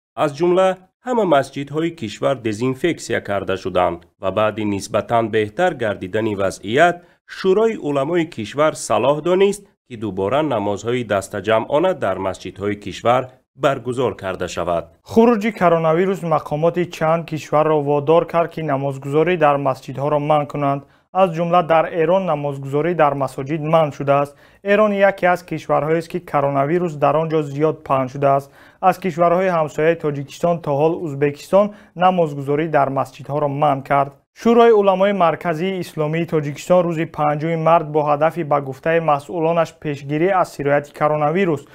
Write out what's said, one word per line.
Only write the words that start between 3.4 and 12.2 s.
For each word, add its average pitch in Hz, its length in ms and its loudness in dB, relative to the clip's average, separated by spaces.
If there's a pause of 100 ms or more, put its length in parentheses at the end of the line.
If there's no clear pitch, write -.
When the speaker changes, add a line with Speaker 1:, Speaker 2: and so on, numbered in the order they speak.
Speaker 1:
شدند 90 500 -2 (140)
و 98 100 -4
بعد 107 300 0
نسبتاً 104 640 -2
بهتر 113 520 -2
گردیدن 107 600 -4
وضعیت، 113 680 0 (260)
شورای 214 540 0
علمای 147 420 -2
کشور 139 480 -2
صلاح 135 480 0
دانست 196 460 0 (220)
که 123 80 -14
دوباره 104 460 -2
نمازهای 113 640 -2
دست 101 320 -2
جمعانه 113 580 0
در 104 240 -2
مسجدهای 95 580 -6